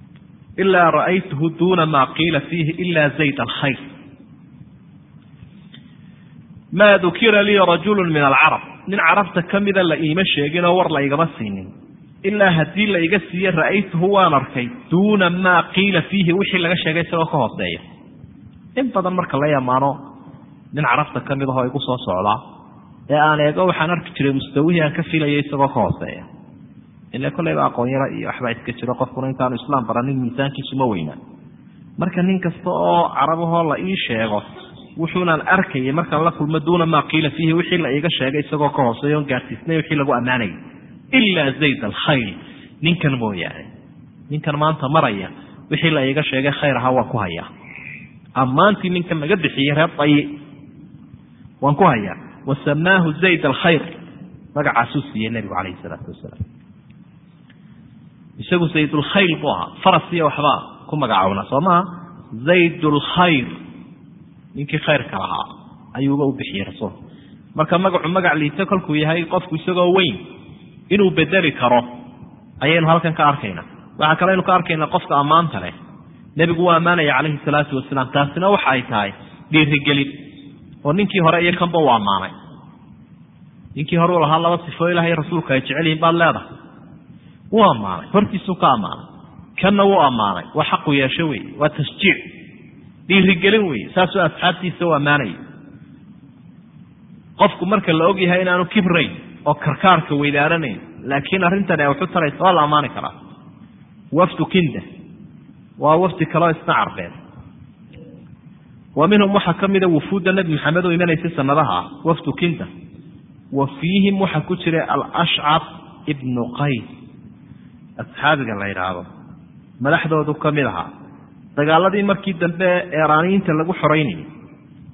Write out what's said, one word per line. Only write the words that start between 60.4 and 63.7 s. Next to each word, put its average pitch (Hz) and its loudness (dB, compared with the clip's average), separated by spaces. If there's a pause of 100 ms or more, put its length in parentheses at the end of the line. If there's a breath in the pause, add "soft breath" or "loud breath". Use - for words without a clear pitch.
ku 151 -6
magacaawna, 98 0
soo 143 0
maaha? 175 4 (640)
Zaydul 160 2 (140)
Khayr, 170 2 (1080)